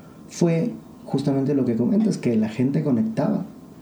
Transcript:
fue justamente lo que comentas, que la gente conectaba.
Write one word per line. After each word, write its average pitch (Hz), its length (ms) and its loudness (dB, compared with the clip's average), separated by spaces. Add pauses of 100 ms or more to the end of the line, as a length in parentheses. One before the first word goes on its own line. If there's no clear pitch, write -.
(280)
fue 165 440 0 (340)
justamente 139 500 0
lo 127 80 2
que 117 140 0
comentas, 196 400 2
que 117 180 0
la 107 140 2
gente 143 340 0
conectaba. 123 640 0 (360)